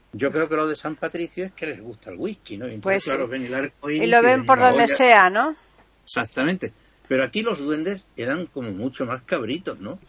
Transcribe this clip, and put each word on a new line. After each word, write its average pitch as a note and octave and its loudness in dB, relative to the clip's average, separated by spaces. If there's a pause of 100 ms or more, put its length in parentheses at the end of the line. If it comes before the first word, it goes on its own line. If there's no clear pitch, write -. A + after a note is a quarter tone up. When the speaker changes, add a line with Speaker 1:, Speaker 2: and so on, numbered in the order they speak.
(140)
Speaker 1:
Yo B2+ -4
creo D#3 -2
que D#3 -2
lo D#3 -2
de D3+ -6
San D#3 -10
Patricio E3+ -8
es F#3+ -14
que - -14
les A2+ -10
gusta A2 -16
el F2 -16
whisky, C#3 -10
¿no? A#2+ -10
Y A2+ -12
entonces, F#3+ -2
Speaker 2:
Pues - -
Speaker 1:
claro, C3+ -2
Speaker 2:
sí. A#2 -8
Speaker 1:
ven C3 -6
el B2 -8
arco C#3+ -8
iris D#3 -2
Speaker 2:
Y A3+ 2
lo A#3 6
Speaker 1:
y - 6
Speaker 2:
ven B3+ 6
Speaker 1:
ven B3+ -6
Speaker 2:
por C4 6
Speaker 1:
la B3 6
Speaker 2:
donde A#3+ 4
Speaker 1:
olla. C#4 2
Speaker 2:
sea, A3+ 8
¿no? C4 0 (480)
Speaker 1:
Exactamente. C3 -4 (340)
Pero C3+ 0
aquí G#3 -4
los A3 -2
duendes D#3 -6 (120)
eran C#3+ -6
como A#2+ -10
mucho B2+ -8
más B2+ -8
cabritos, C#3+ -6
¿no? A#2 -12